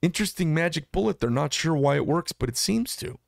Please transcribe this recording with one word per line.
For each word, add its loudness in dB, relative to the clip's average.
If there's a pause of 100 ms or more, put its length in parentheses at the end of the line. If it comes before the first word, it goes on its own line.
interesting 0
magic -2
bullet. 0
They're 0
not 0
sure 0
why 4
it 0
works, 0
but -4
it -6
seems 0
to. -10